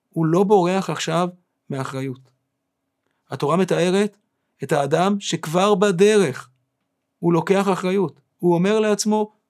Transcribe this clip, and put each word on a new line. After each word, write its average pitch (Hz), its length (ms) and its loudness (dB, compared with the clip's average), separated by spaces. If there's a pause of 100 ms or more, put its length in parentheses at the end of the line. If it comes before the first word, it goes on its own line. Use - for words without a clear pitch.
הוא 165 160 -2
לא 170 180 2
בורח 190 460 0
עכשיו 165 400 -4 (400)
מאחריות. 135 600 -8 (1000)
התורה 143 280 -2
מתארת 185 600 0 (460)
את 135 80 -6
האדם 165 480 0
שכבר 180 560 0
בדרך, 196 760 2 (680)
הוא 170 140 0
לוקח 185 400 -2
אחריות. 185 460 -4 (200)
הוא 175 140 0
אומר 190 260 0
לעצמו, 214 520 -2 (180)